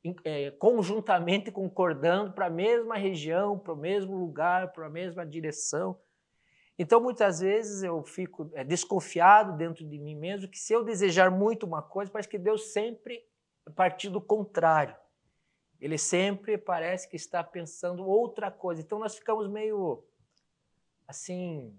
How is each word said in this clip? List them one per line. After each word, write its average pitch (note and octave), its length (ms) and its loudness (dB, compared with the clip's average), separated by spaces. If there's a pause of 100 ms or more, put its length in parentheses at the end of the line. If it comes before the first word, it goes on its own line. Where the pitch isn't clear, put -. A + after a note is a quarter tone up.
(220)
é, C#3+ 280 -4
conjuntamente G3 1000 2
concordando F#3 840 0
para F#3+ 120 -2
a F3 40 -2
mesma A3+ 460 0
região, F#3+ 600 0
para F3 140 -10
o D#3 40 -6
mesmo F#3+ 420 -4
lugar, F3+ 520 -2
para E3 160 -14
a D3 40 -12
mesma F3 340 -8
direção. D#3+ 720 -6 (800)
Então, G3+ 220 6
muitas G#3 400 2
vezes G3+ 420 0
eu E3+ 200 -4
fico, E3+ 520 -10
é, C3+ 100 -8
desconfiado F3+ 920 6
dentro E3 280 -6
de D3+ 140 -12
mim D3 160 -10
mesmo F#3+ 340 -8
que - 100 -16
se - 140 -2
eu A#3 100 4
desejar F#3+ 480 6
muito G#3 340 0
uma E3 180 -6
coisa, G3 280 -6
parece G#3 180 -8
que G#3 100 -6
Deus G#3+ 340 0
sempre A#3 520 -6 (420)
é - 40 -20
partido F#3 500 0
contrário. E3 760 2 (840)
Ele D3+ 180 -4
sempre G3+ 580 0
parece F3+ 520 -4
que - 80 -14
está E3+ 260 -6
pensando F3 640 -8
outra G#3+ 440 0
coisa. F3 300 -6
Então, G#3 180 -6
nós A3 180 -8
ficamos G#3+ 320 -4
meio, G#3 540 -4 (1040)
assim, D#3+ 720 -10